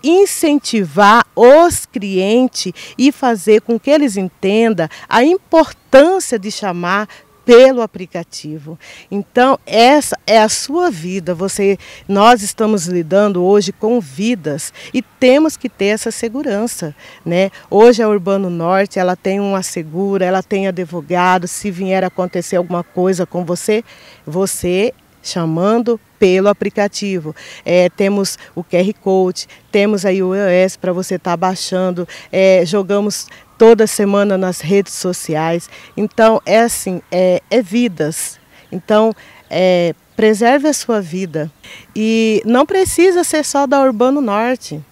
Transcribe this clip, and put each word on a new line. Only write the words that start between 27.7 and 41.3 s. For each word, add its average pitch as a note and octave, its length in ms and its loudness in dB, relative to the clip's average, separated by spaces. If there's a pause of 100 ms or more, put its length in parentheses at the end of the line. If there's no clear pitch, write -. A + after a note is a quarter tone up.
temos G3 480 -2 (160)
o F3 100 -10
Q - 140 -4
R F#3+ 160 0
Code, F#3 540 -2 (240)
temos G3+ 340 0
aí F#3+ 160 0
o F#3 140 -2
I G3+ 40 -2
O G3+ 80 -2
S F#3 300 0
pra F#3 160 -6
você F#3 240 -6
tá F3 180 -4
baixando, F#3 720 -4 (240)
é, F#3+ 340 4
jogamos G3+ 600 -4 (280)
toda A3 300 6
semana G3+ 540 0
nas F#3 200 -4
redes G3 340 -2
sociais. E3 760 -6 (260)
Então, A3 520 2
é A3 140 4
assim, G3 380 -4 (120)
é, F3+ 360 0
é B3 140 0
vidas. F3 800 -4 (320)
Então, G#3+ 420 0 (340)
é, F3 460 0 (220)
preserve A#3 520 2
a D4 60 0
sua A3 260 -4
vida. E3 520 -8 (440)